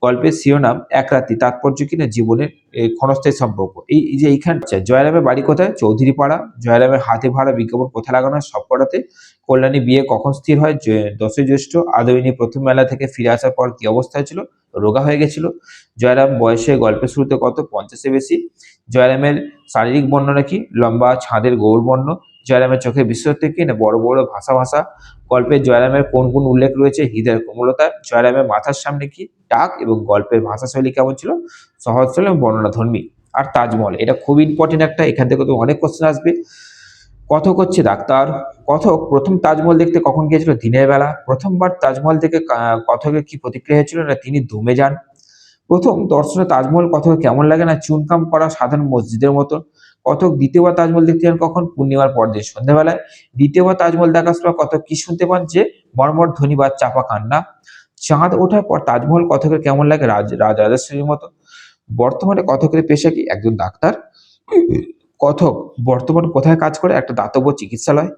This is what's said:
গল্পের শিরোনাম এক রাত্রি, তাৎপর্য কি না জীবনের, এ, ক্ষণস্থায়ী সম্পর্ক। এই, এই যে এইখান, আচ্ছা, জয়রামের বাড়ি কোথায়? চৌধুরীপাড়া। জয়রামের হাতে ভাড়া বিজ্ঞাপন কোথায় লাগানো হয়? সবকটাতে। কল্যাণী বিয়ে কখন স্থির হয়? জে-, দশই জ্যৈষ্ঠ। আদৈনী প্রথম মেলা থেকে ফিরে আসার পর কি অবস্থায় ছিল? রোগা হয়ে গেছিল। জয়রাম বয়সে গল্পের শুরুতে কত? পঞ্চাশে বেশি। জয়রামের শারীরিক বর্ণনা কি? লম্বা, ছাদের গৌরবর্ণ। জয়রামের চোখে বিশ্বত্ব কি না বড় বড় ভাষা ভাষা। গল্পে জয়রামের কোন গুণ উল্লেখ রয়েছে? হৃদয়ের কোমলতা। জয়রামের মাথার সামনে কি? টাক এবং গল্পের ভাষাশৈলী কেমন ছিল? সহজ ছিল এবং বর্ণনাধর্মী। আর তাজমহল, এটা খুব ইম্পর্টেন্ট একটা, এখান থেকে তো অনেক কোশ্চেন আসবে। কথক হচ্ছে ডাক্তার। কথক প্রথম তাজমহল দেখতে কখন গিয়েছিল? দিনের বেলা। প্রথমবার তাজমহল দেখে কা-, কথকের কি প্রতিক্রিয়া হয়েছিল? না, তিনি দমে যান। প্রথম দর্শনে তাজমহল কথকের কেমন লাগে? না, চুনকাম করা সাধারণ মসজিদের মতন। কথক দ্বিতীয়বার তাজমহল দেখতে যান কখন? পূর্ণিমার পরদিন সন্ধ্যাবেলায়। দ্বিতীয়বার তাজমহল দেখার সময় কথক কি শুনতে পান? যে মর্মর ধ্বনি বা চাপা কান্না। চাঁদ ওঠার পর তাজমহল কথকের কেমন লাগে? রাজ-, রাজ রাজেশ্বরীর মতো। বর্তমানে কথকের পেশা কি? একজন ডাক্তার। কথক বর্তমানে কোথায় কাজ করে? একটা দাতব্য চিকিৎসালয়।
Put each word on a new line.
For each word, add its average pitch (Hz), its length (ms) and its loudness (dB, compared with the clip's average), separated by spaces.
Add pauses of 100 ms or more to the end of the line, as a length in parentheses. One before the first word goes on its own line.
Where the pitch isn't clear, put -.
গল্পের 127 300 0
শিরোনাম 139 500 0 (100)
এক 135 200 0
রাত্রি, 127 260 0
তাৎপর্য 135 500 -2
কি 165 100 -6
না 156 80 -2
জীবনের, 117 440 0 (240)
এ, 117 140 -2
ক্ষণস্থায়ী 135 480 0
সম্পর্ক। 98 520 -6
এই, 147 240 2
এই 139 60 -4
যে 147 120 2
এইখান, 147 280 0
আচ্ছা, 107 220 -4
জয়রামের 135 420 2
বাড়ি 127 200 0
কোথায়? 170 360 0
চৌধুরীপাড়া। 135 720 0 (120)
জয়রামের 123 400 4
হাতে 117 300 -2
ভাড়া 135 220 0
বিজ্ঞাপন 120 360 -4
কোথায় 117 260 -8
লাগানো 131 200 0
হয়? 147 80 -4
সবকটাতে। 139 600 -4 (440)
কল্যাণী 131 320 2
বিয়ে 131 300 2
কখন - 220 -2
স্থির 139 280 0
হয়? 151 140 2
জে-, 107 440 -2
দশই 110 280 -2
জ্যৈষ্ঠ। 139 320 0
আদৈনী 127 540 2
প্রথম 127 320 -4
মেলা 131 200 2
থেকে 131 240 -4
ফিরে 120 220 -4
আসার 120 280 0
পর 127 140 -2
কি 113 160 -8
অবস্থায় 127 380 -2
ছিল? 156 160 -12 (340)
রোগা 107 260 0
হয়ে 147 160 0
গেছিল। 151 320 -2 (480)
জয়রাম 127 420 2
বয়সে 117 380 2
গল্পের 113 300 0
শুরুতে 135 340 -2
কত? 123 300 -2
পঞ্চাশে - 380 -8
বেশি। 135 400 -2 (400)
জয়রামের 131 600 0 (240)
শারীরিক 131 360 0
বর্ণনা 139 320 2
কি? 185 240 -4 (100)
লম্বা, 120 400 2
ছাদের 123 420 0
গৌরবর্ণ। 120 580 2 (320)
জয়রামের 127 320 2
চোখে 127 240 0
বিশ্বত্ব 147 440 -2
কি 156 180 -2
না 131 80 -2
বড় 110 260 2
বড় 123 240 2
ভাষা - 300 -4
ভাষা। 131 320 0 (440)
গল্পে 127 300 2
জয়রামের 131 440 2
কোন 127 260 0
গুণ 135 140 0
উল্লেখ 131 340 2
রয়েছে? 139 260 2
হৃদয়ের 113 420 -2
কোমলতা। 127 440 0 (220)
জয়রামের 123 340 2
মাথার 110 280 -2
সামনে 143 340 -8
কি? 175 180 -16
টাক - 560 -4
এবং 110 240 -2
গল্পের 104 360 0
ভাষাশৈলী 127 500 -4
কেমন 135 240 -4
ছিল? 185 160 -8 (480)
সহজ 127 360 -2
ছিল 185 100 0
এবং 185 140 0
বর্ণনাধর্মী। 110 680 -2 (240)
আর 135 200 -2
তাজমহল, 110 420 -2
এটা 117 180 0 (120)
খুব 143 160 4
ইম্পর্টেন্ট 156 420 2
একটা, - 220 0
এখান 131 240 0
থেকে 135 160 0
তো 135 100 0
অনেক 123 240 0
কোশ্চেন 160 280 2
আসবে। 165 360 0 (840)
কথক 170 300 2
হচ্ছে - 240 2
ডাক্তার। 135 720 0 (140)
কথক 156 420 0
প্রথম 143 280 0
তাজমহল 160 400 2
দেখতে 165 260 2
কখন 156 240 0
গিয়েছিল? 156 280 2
দিনের 123 320 2
বেলা। 139 280 2 (100)
প্রথমবার 180 440 -2 (120)
তাজমহল 147 360 0
দেখে 160 220 0
কা-, 117 480 -2
কথকের 147 360 0
কি 147 140 -16
প্রতিক্রিয়া 127 420 -2
হয়েছিল? 151 200 -2
না, 151 140 -2
তিনি 139 260 -4
দমে 117 360 -2
যান। 139 200 0 (720)
প্রথম 180 400 2
দর্শনে 151 380 0
তাজমহল 165 460 2
কথকের 156 280 2
কেমন 135 260 2
লাগে? 160 200 4
না, 160 180 0
চুনকাম 160 460 -2
করা 160 200 0
সাধারণ 147 380 -2
মসজিদের 117 440 0
মতন। 143 300 -2 (440)
কথক 147 300 0
দ্বিতীয়বার 170 380 2
তাজমহল 170 320 2
দেখতে 165 140 2
যান 170 180 0
কখন? 165 380 -2
পূর্ণিমার 135 340 2
পরদিন 113 320 -2
সন্ধ্যাবেলায়। 147 560 0 (380)
দ্বিতীয়বার 160 400 2
তাজমহল 170 380 2
দেখার 170 200 2
সময় 170 200 -2
কথক 156 340 -2
কি 156 80 -6
শুনতে 175 300 -4
পান? 180 200 -2
যে 175 240 0 (280)
মর্মর 156 400 2
ধ্বনি 143 180 0
বা 139 140 2 (100)
চাপা 127 220 -2
কান্না। 117 420 -4 (540)
চাঁদ 170 380 0
ওঠার 190 260 2
পর 196 180 -2
তাজমহল 147 480 0
কথকের 151 340 0
কেমন 143 260 0
লাগে? 151 200 2
রাজ-, 104 300 -2
রাজ 107 220 0
রাজেশ্বরীর 131 460 0
মতো। 147 220 -4 (680)
বর্তমানে 156 520 0
কথকের 147 400 0
পেশা 151 220 2
কি? - 220 -4
একজন 107 240 -2
ডাক্তার। 104 380 -2 (1300)
কথক 143 540 0 (120)
বর্তমানে 160 420 0
কোথায় 160 300 2
কাজ 156 220 -2
করে? 180 140 2
একটা 139 200 -2
দাতব্য 127 380 -2
চিকিৎসালয়। 143 680 -4